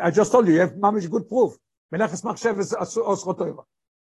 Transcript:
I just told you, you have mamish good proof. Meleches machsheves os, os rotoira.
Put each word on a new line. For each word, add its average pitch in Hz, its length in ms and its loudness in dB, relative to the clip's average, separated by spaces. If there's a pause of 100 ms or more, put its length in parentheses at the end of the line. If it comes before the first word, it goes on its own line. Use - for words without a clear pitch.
I 170 40 2
just 196 200 2
told 247 160 6
you, 165 80 6
you 165 60 4
have 156 120 0
mamish 196 360 0
good 220 200 -4
proof. 220 240 0 (400)
Meleches 175 300 -4
machsheves 202 560 -4
os, 185 180 -6
os 220 260 -2
rotoira. 175 400 -6 (520)